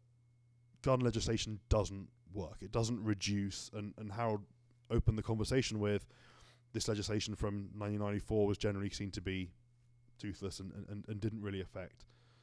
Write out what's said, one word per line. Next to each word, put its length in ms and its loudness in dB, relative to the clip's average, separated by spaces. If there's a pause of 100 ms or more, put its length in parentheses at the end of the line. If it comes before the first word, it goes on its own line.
(840)
gun 180 4
legislation 680 2
doesn't 400 4 (240)
work. 280 -6
It 120 -12
doesn't 320 2
reduce, 720 0
and, 240 -6
and 140 -8
Harold 280 0 (500)
opened 260 4
the 60 -2
conversation 560 2
with 280 2 (680)
this 160 -2
legislation 460 0
from 400 -2
nineteen 260 -2
ninety-four 460 2
was 120 4
generally 320 0
seen 220 -6
to 80 -6
be 300 -2 (680)
toothless 420 -6
and, 120 -10 (180)
and, 180 -8
and 120 -4
didn't 200 -2
really 200 -2
affect, 440 -10 (380)